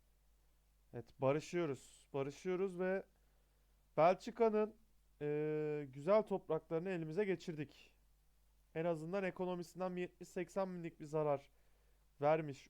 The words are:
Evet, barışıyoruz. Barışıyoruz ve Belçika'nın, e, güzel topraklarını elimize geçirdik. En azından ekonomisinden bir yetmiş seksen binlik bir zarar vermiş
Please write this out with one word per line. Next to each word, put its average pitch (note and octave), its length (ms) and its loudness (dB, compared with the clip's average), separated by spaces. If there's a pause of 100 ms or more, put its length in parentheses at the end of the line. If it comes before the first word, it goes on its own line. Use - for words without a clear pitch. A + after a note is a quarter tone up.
(920)
Evet, A#2+ 120 -10 (140)
barışıyoruz. D3 840 0 (100)
Barışıyoruz F3 680 -2
ve F#3+ 240 0 (920)
Belçika'nın, G#3+ 760 4 (460)
e, D3+ 720 -2
güzel F#3 300 4
topraklarını E3 680 -2
elimize E3+ 360 -2
geçirdik. E3 680 -6 (840)
En E3 100 0
azından E3+ 380 -2
ekonomisinden F3+ 720 -4
bir F3+ 60 -2
yetmiş - 280 -10
seksen F#3 440 -2
binlik E3 260 -8
bir D#3 60 -12
zarar D3 440 2 (720)
vermiş D3+ 480 2